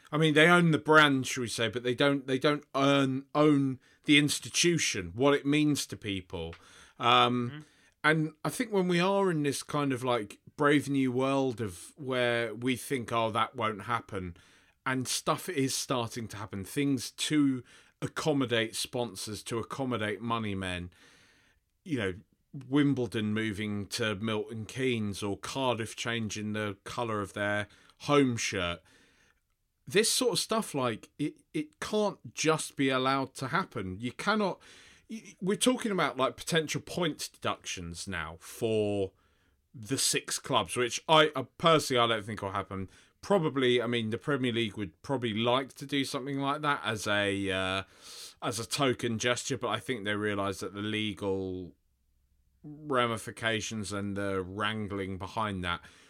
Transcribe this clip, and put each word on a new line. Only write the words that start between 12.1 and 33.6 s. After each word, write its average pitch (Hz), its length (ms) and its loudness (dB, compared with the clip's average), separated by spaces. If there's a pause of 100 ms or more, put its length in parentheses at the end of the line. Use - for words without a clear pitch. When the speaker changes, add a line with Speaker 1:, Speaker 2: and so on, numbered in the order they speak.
Speaker 1:
we 120 220 0
think, 117 360 -4
"Oh, 113 200 2
that 110 240 0
won't 110 280 -2
happen," 101 540 -4 (480)
and 131 220 -2
stuff - 420 -2
is 135 260 0
starting 117 540 -4
to - 80 -14
happen, 98 260 -8
things 139 480 -2
to 139 520 2 (380)
accommodate 123 760 0
sponsors, 107 680 -6
to 117 160 -4
accommodate 107 640 -4
money 113 340 -4
men, 90 340 -6 (920)
you 156 140 -4
know, 95 160 -2 (560)
Wimbledon 123 640 2
moving 104 540 -4
to 110 280 -2
Milton 110 500 -4
Keynes 113 560 -2
or 101 160 -2
Cardiff 113 580 -2
changing 107 580 -4
the 104 320 -4
colour 110 360 -2
of 95 120 -6
their 104 340 0 (340)
home 139 360 4
shirt. 87 420 -2 (1080)
This 208 240 2
sort 240 220 2
of 160 60 -2
stuff, - 340 -2
like, 123 360 -4 (100)
it, 151 160 -4 (180)
it 156 260 -8
can't 208 540 -4
just - 420 0
be 135 140 2
allowed 131 460 0
to - 120 -8
happen. 120 520 -4